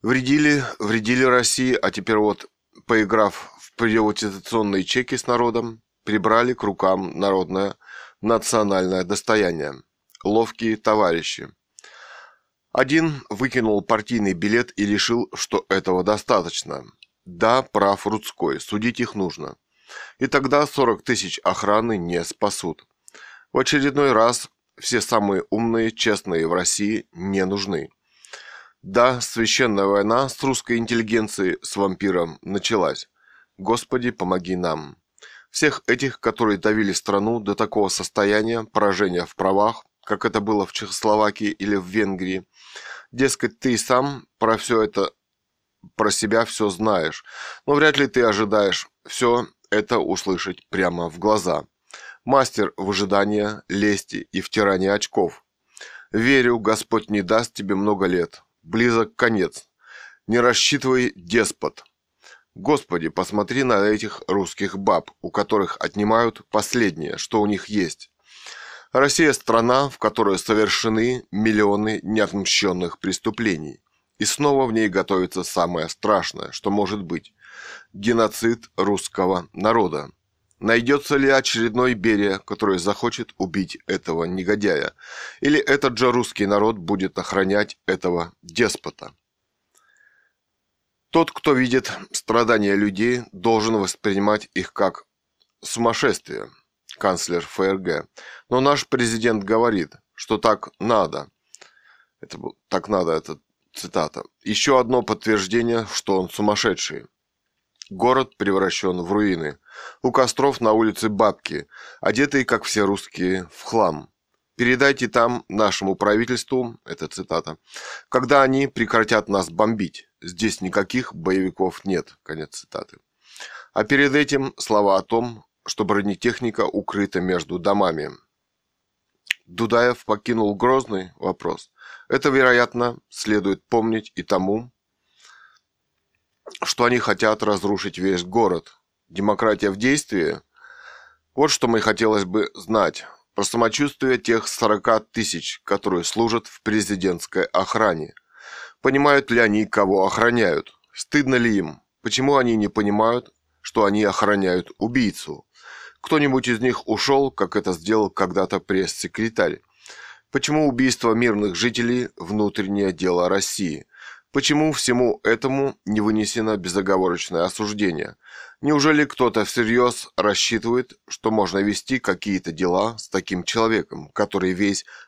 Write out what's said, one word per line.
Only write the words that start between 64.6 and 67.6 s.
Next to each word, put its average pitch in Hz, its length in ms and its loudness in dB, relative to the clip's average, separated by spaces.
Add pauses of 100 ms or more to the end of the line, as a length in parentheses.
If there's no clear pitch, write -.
баб, 98 320 0 (120)
у 90 100 -10
которых 101 480 0
отнимают 110 720 0
последнее, 104 680 -2
что - 240 0
у 104 60 2
них 101 220 -2